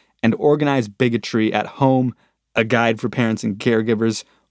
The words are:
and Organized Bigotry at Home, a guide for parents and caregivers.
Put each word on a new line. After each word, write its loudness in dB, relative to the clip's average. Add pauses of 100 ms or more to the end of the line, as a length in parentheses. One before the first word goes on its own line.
(220)
and 2
Organized 0
Bigotry 0
at -2
Home, 0 (400)
a 2
guide 0
for -4
parents -2
and -4
caregivers. 0 (260)